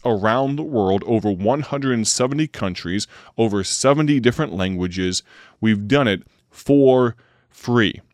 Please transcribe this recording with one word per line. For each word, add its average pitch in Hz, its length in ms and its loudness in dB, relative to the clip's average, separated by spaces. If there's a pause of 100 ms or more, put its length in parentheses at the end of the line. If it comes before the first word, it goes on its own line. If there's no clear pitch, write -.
around 120 500 0
the 147 80 -6
world, 101 440 0
over 107 240 0
one 107 320 -2
hundred 139 320 -4
and 110 120 -2
seventy 143 400 -2
countries, 92 600 -6 (320)
over 104 260 0
seventy 143 560 2
different 120 320 0
languages. 92 720 -4 (380)
We've 104 280 0
done 135 180 2
it 95 160 -2 (280)
for 131 680 2 (320)
free. - 540 0 (120)